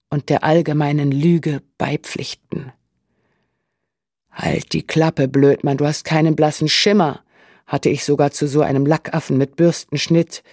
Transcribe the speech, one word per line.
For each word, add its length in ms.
und 180
der 160
allgemeinen 680
Lüge 480
beipflichten. 960
„Halt 440
die 120
Klappe, 440
Blödmann, 480
du 80
hast 180
keinen 320
blassen 320
Schimmer“, 540
hatte 220
ich 160
sogar 280
zu 140
so 160
einem 240
Lackaffen 520
mit 180
Bürstenschnitt, 960